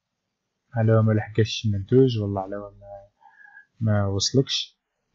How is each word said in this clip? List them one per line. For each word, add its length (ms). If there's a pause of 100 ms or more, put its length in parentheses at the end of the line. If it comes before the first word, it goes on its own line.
(720)
على 300
ما 100
لحقش 520
المنتوج، 540
والله 220
على 160
ما، 140 (1080)
ما 280
وصلكش، 760 (340)